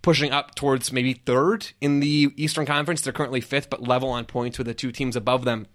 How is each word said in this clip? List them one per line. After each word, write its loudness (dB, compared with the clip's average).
pushing 4
up -2
towards 0
maybe 0
third 2
in 2
the 4
Eastern -2
Conference. -2
They're -4
currently -2
fifth, -4
but -6
level 0
on -4
points -6
with -4
the -6
two -6
teams -4
above 0
them. -2